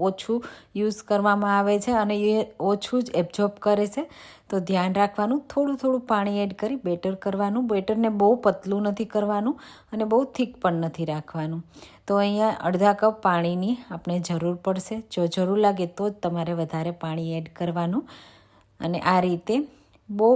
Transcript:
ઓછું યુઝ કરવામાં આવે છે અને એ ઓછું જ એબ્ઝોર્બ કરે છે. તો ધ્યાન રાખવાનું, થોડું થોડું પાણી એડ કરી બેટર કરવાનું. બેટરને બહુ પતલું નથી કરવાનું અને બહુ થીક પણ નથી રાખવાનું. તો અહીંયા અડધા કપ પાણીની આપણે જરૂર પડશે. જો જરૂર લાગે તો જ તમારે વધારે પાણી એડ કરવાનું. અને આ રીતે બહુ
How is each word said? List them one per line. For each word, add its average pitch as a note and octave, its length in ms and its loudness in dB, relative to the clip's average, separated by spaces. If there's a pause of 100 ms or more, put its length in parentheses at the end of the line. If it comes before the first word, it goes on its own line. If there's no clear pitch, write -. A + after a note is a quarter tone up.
ઓછું G#3 340 -2 (380)
યુઝ G#3 200 -2 (100)
કરવામાં G3+ 500 2
આવે G3+ 260 4
છે B3 160 0
અને G#3 160 0
એ G#3 160 2 (380)
ઓછું A3 340 0
જ B3 160 -6
એબ્ઝોર્બ G3+ 340 0 (120)
કરે G#3 280 4
છે. C#4+ 80 -4 (460)
તો G3 120 -2 (100)
ધ્યાન F#3 280 2
રાખવાનું, G#3 400 0 (140)
થોડું C#4+ 300 0
થોડું C4 280 0
પાણી G3+ 340 0
એડ G3 80 -4 (100)
કરી B3 260 -4
બેટર F3 240 -2 (140)
કરવાનું. G3+ 440 -2
બેટરને A3 400 0 (120)
બહુ G3+ 60 8 (180)
પતલું G3+ 440 0
નથી G3+ 240 -4
કરવાનું G#3 400 0 (380)
અને A3 200 -2
બહુ A3+ 60 6 (200)
થીક B3 140 -2 (120)
પણ E3+ 240 0
નથી D#3+ 240 -4
રાખવાનું. D#3+ 500 -6 (440)
તો G3+ 180 2
અહીંયા G#3 340 2 (120)
અડધા G3 300 4
કપ G#3+ 140 4 (140)
પાણીની F3+ 500 0 (160)
આપણે F3 240 -4 (100)
જરૂર E3+ 280 -2 (100)
પડશે. F#3+ 320 -4 (160)
જો F3+ 100 0 (120)
જરૂર F#3+ 300 0
લાગે F#3+ 200 2 (100)
તો G#3 140 -2
જ G3+ 40 -6 (120)
તમારે E3+ 340 -2
વધારે E3 320 -4 (120)
પાણી E3 360 -4
એડ D#3+ 80 -10 (120)
કરવાનું. F3 440 -2 (760)
અને E3+ 180 -2 (160)
આ F#3 40 4 (100)
રીતે F3 280 0 (520)
બહુ G#3 260 4